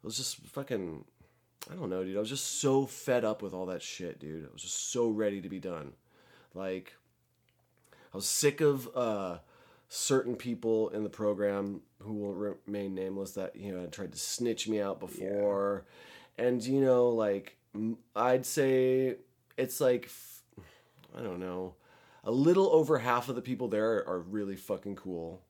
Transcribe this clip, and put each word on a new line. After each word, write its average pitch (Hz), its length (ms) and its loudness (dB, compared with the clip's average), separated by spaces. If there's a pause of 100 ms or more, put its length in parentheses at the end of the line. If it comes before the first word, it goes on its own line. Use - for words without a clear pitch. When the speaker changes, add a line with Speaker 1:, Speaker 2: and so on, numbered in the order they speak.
Speaker 1:
I - 40 -12
was 110 100 -8
just - 220 -6 (100)
fucking, 98 560 -6 (680)
I 151 40 -12
don't 151 160 -6
know, 92 120 -2
dude. 95 140 -4
I 104 40 0
was 107 80 -2
just - 320 -4
so 135 260 4
fed 123 380 0
up 107 180 -2
with 92 120 -8
all 92 120 -6
that 90 160 -6
shit, - 360 -8
dude. 76 300 -10
I - 40 -20
was - 100 -16
just - 280 -8
so 120 200 2
ready 104 320 0
to 95 60 -10
be 98 120 -8
done. 80 320 -8 (640)
Like, 92 400 -6 (1160)
I 92 40 -10
was 98 100 -6
sick 147 340 2
of, 139 360 4
uh, 101 420 -2 (500)
certain 131 460 0
people 113 540 0
in 107 160 -4
the 104 60 -4
program 101 720 0 (180)
who 107 140 -8
will 101 200 -4 (320)
remain 98 300 -4
nameless 95 360 -4
that, 95 220 -6
you 98 180 -8
know, 90 80 -4
had 85 120 -8
tried 92 200 -8
to - 60 -12
snitch - 480 -2
me 107 140 0
out 98 200 -2
Speaker 2:
Yeah. 92 60 -10
Speaker 1:
before. 101 760 0 (520)
And, 120 280 2
you 135 160 2
know, 123 300 6
like, 104 460 0 (200)
m-, 110 220 -2 (180)
I'd 123 300 4
say 131 680 4 (400)
it's 131 240 -2
like, 123 260 4
f-, - 200 -18 (880)
I 120 60 -8
don't 92 180 -6
know, 92 340 -6 (480)
a 107 80 -4
little 175 420 6
over 156 280 6
half 120 280 2
of 131 60 -4
the 120 80 -4
people 123 240 -4
there 110 320 2
are, - 100 -2
are 90 120 -2
really 98 340 -4
fucking 98 400 -6
cool. 85 560 -8